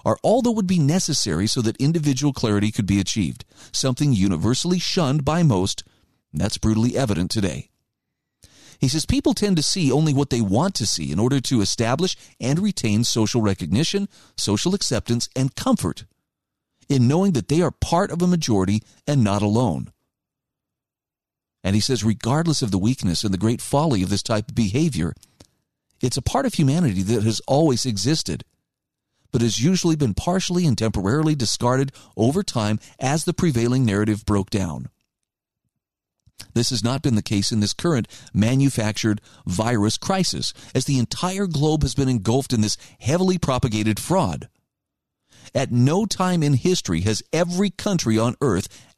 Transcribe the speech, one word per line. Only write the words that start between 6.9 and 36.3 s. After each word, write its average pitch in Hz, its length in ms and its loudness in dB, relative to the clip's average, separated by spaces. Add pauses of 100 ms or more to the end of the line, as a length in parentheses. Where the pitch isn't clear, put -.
evident 98 340 0
today." 87 400 -4 (1120)
He 139 80 2
says, 147 180 -2
"People 277 260 2
tend 202 240 2
to 147 60 2
see 165 300 0
only 151 200 2
what 139 180 0
they 120 100 0
want 117 340 0
to - 120 -4
see 76 260 -4
in 82 80 -2
order 127 200 2
to 123 200 0
establish 123 560 -2 (240)
and 135 180 0
retain 117 460 0
social 113 360 0
recognition, 107 680 0 (280)
social 107 380 0
acceptance, 117 600 -2
and 135 180 0
comfort - 520 -2 (840)
in 131 180 4
knowing 180 260 2
that 139 140 -2
they 156 160 2
are 160 80 0
part - 400 -2
of 170 120 -4
a 180 40 2
majority 113 560 2 (240)
and 143 160 2
not 101 180 2
alone." 104 520 0 (1700)
And 95 140 2
he 107 40 4
says, 120 220 0
"Regardless 135 580 0
of 107 120 -2
the 98 60 0
weakness 95 440 0
and 101 100 -2
the 95 60 -2
great 110 240 0
folly 143 400 0
of 92 80 -2
this 101 120 -2
type 107 260 -4
of - 80 -14
behavior, 113 580 -2 (840)
it's 127 180 -2
a 131 40 -6
part 269 220 -2
of 240 100 -2
humanity 135 480 2
that 104 200 0
has 110 240 0
always 139 400 2
existed, 107 580 -4 (840)
but 131 100 0
has 107 200 0
usually 170 360 2
been 113 160 0
partially 180 540 -2
and 123 100 2
temporarily 113 580 0
discarded 131 580 0 (220)
over 143 280 2
time 110 360 -2 (200)
as 160 260 -2
the 175 80 -2
prevailing 123 540 2
narrative 104 400 0
broke 101 240 0
down. 82 400 -4 (1600)